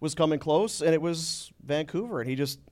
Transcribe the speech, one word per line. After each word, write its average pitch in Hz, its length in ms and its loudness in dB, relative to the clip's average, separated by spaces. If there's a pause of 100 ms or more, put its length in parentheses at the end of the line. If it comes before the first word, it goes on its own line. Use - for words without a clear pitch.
was 151 140 -4
coming 156 260 2
close, 165 420 0
and 160 100 6
it 160 80 4
was 165 520 -4 (120)
Vancouver, 156 560 -2
and 117 80 -4
he 131 80 -2
just 139 220 -2 (140)